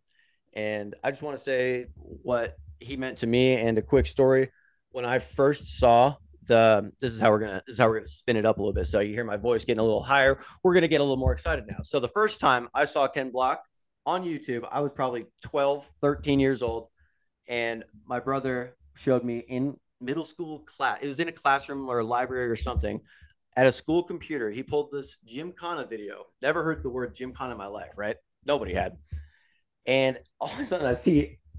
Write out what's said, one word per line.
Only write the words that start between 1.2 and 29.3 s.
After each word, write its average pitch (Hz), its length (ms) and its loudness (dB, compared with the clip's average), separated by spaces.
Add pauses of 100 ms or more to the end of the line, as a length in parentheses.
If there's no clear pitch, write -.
wanna 143 160 -8
say 127 480 -2 (100)
what - 600 -4 (220)
he 127 180 -12
meant 131 220 -8
to 120 80 -4
me 127 280 4
and 113 240 2
a 107 40 -2
quick 131 240 4
story. 131 440 4 (400)
When 127 160 -8
I 123 120 0
first - 600 0
saw 123 380 6 (300)
the, 110 540 6
this 123 120 -4
is 110 60 -10
how 110 120 6
we're 107 100 6
gonna, 98 260 -6
this 131 80 -12
is - 60 -10
how 113 80 8
we're 110 80 2
gonna 101 100 -8
spin - 300 -2
it 107 100 2
up 107 120 4
a - 20 -4
little 98 140 -2
bit. 95 120 -2
So 101 140 0
you 104 140 -2
hear 117 100 -4
my 104 140 -6
voice 113 260 0
getting 113 160 0
a 113 40 4
little 110 180 2
higher. 135 360 4 (240)
We're 180 120 4
gonna 165 120 6
get 156 140 4
a 143 40 4
little 135 120 0
more 127 160 2
excited 131 340 -4
now. 95 160 -12
So - 160 -2
the - 100 -2
first 214 300 0
time 123 360 2
I 143 100 4
saw 143 240 0
Ken 131 220 -4
Block 127 320 -2 (420)
on 180 180 -2
YouTube, 131 480 -6
I 139 120 -4
was 143 100 -2
probably 123 320 -4 (180)
twelve, 143 480 -2 (120)
thirteen 143 360 2
years 135 240 2
old. 113 260 -6 (600)
And 117 360 -6 (220)
my 107 140 -6
brother 127 560 -4 (200)
showed 123 280 0
me 120 140 -4
in 127 380 -6 (240)
middle 147 240 -6
school 156 360 -12
class. - 400 -4
It 143 80 -8
was 139 120 -8
in 165 80 -2
a 160 40 -12
classroom 139 560 -2
or 120 120 0
a 110 40 -2
library 123 460 -4
or 110 60 -2
something. 104 440 -4 (560)
At 127 100 8
a 127 60 6
school 170 300 0
computer, 151 480 -6
he 120 120 -8
pulled 147 300 -4
this 139 320 -10
Gymkhana 160 640 -10
video. 104 380 -12 (180)
Never 156 200 0
heard 160 200 -2
the 127 80 -4
word 123 240 -6
Gymkhana 127 380 -10
in 110 60 -12
my 98 100 -10
life, 101 280 -12
right? 104 200 -4 (280)
Nobody 120 300 -2
had. 92 220 -4 (920)